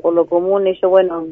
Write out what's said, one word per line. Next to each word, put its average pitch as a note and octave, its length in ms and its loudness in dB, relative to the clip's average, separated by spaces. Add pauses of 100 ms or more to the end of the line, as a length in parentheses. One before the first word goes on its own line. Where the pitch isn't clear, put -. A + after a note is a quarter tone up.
por E3+ 100 0
lo E3+ 140 0
común, F#3+ 400 0
ellos, F#3 240 -2
bueno, F3+ 420 2